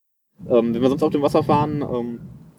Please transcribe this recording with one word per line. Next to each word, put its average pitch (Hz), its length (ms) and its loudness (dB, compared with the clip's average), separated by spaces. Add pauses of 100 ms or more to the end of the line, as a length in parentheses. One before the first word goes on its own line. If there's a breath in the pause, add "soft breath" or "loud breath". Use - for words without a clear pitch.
(480)
Ähm, 117 260 2
wenn 117 80 -2
wir 131 60 4
sonst 143 160 0
auf 156 80 2
dem 147 120 0
Wasser 147 200 2
fahren, 147 380 0
ähm, 120 380 -6 (400)